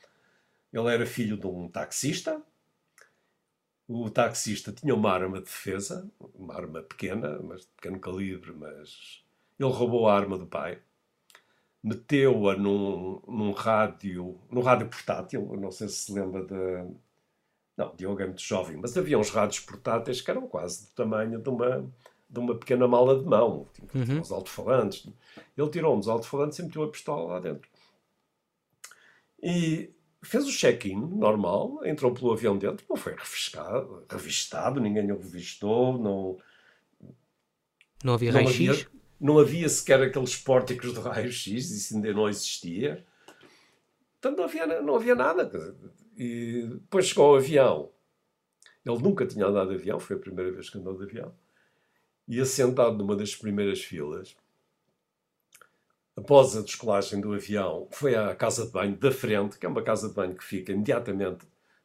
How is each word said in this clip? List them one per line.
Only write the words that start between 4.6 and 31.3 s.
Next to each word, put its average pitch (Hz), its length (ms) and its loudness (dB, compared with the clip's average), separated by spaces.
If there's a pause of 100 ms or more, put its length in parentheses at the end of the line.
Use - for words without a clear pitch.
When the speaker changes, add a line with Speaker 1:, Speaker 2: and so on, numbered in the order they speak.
Speaker 1:
tinha 139 220 -2
uma 107 180 2
arma 92 260 -2
de - 60 -14
defesa, 101 680 -8 (240)
uma 85 220 -16
arma 80 260 -10
pequena, 98 600 -8
mas 85 180 -14
de - 160 -20
pequeno 92 240 -12
calibre, 92 520 -8
mas 76 720 -20 (380)
ele 135 100 2
roubou 117 380 2
a 101 80 8
arma 98 200 0
do 87 100 -10
pai, 80 340 -8 (1040)
meteu-a 110 720 2
num, 98 720 -2
num 107 240 -2
rádio, 98 880 -2 (100)
num 123 100 -2
rádio 123 280 4
portátil, 101 640 -6
eu 101 80 -6
não 98 100 -8
sei 104 180 -8
se 101 80 -10
se - 160 -10
lembra 95 320 -6
de... 92 500 -6 (840)
Não, - 200 -6
Diogo 98 260 -6
é 95 40 -4
muito 95 160 -10
jovem, 87 340 -4
mas - 200 -6
havia 151 220 2
uns 104 120 2
rádios 104 300 0
portáteis 117 600 -4
que - 100 -6
eram 247 160 -4
quase 87 400 -8
do - 80 -20
tamanho 110 460 -2
de 131 80 -8
uma, 127 440 -2 (380)
de 120 80 -10
uma 120 160 -2
pequena 123 320 2
mala 127 320 8
de 131 60 -4
mão, 104 500 4
tinha 123 300 -4
Speaker 2:
Uhum. 139 160 0
Speaker 1:
uns 160 100 -8
alto-falantes. 98 800 0 (480)
Ele 151 140 0
tirou 156 240 2
um 107 40 2
dos 104 100 -2
alto-falantes 139 500 -2
e 180 40 -8
meteu 160 200 -6
a 151 60 -2
pistola 151 440 -6
lá 90 80 -4
dentro. 73 280 -8 (1700)
E 170 480 0 (320)
fez 277 240 0
o 269 60 -4
check-in 104 480 2
normal, 147 840 0